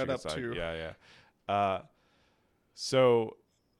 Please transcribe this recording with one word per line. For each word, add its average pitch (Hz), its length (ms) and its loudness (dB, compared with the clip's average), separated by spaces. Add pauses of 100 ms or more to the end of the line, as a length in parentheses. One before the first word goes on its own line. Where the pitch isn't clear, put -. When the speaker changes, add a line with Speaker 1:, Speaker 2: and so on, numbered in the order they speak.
Speaker 1:
magic - 20 -2
Speaker 2:
up, 127 100 -4
Speaker 1:
side? 78 140 -6
Speaker 2:
too. 120 200 -6
Speaker 1:
Yeah, 82 380 -8 (560)
yeah. 101 60 0
Uh, 98 280 0 (920)
so 120 640 2 (440)